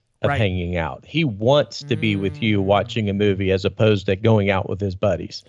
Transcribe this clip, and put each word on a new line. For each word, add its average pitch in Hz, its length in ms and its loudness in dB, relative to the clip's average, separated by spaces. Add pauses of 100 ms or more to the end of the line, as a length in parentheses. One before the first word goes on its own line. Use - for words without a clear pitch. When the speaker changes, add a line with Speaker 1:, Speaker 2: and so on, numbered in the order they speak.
(220)
Speaker 1:
of 120 60 0
Speaker 2:
Right. 139 100 0
Speaker 1:
hanging 90 380 -2
out. 73 300 -4
He 160 180 -2
wants 127 600 0
to 127 120 0
be 107 200 0
with 98 260 -4
you 107 180 2
Speaker 2:
Mm. 95 40 0
Speaker 1:
watching 101 460 0
a 98 40 -2
movie 98 360 0
as 95 140 0
opposed 107 420 2
to 95 100 0
going 107 340 2
out 95 180 -2
with 95 120 -6
his 95 140 -4
buddies. 92 540 -4